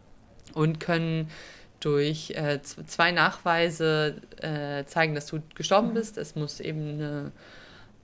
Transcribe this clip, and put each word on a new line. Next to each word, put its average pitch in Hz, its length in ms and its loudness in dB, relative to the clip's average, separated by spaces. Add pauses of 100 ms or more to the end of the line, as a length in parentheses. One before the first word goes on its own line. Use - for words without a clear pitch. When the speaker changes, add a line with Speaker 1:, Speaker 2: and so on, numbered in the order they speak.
(540)
Speaker 1:
und 156 260 2
können 160 500 0 (520)
durch, 147 500 0
äh, 147 300 -2
z-, - 280 -12
zwei 175 220 4
Nachweise, 160 1120 2 (200)
äh, 143 440 -4
zeigen, 160 300 2
dass 147 100 -4
du 156 160 -6 (140)
gestorben 220 340 4
Speaker 2:
Mhm. 226 60 -2
Speaker 1:
bist. 226 220 -2
Es - 180 -8
muss 151 240 -6
eben 151 400 -4
eine, 147 320 -6 (720)